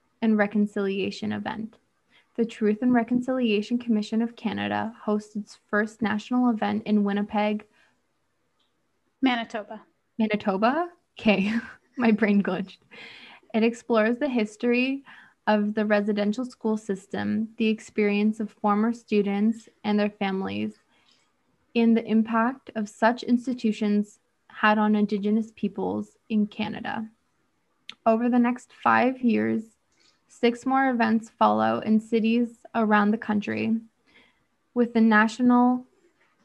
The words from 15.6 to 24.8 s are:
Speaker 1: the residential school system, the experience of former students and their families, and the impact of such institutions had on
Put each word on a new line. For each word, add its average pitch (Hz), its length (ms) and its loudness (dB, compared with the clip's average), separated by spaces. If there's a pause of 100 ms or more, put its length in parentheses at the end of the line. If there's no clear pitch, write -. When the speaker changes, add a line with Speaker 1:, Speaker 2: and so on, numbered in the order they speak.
Speaker 1:
the 214 100 0
residential 208 600 0
school 226 320 -4
system, 208 720 -6 (100)
the 220 100 0
experience 214 720 0
of 208 100 -6
former 208 420 0
students 208 760 -2 (160)
and 208 140 0
their 208 120 0
families, 196 680 -6 (960)
and 233 220 4
the 226 100 -2
impact 226 680 0
of 208 120 -6
such 240 340 0
institutions 214 1000 -2 (280)
had 214 300 2
on 214 160 2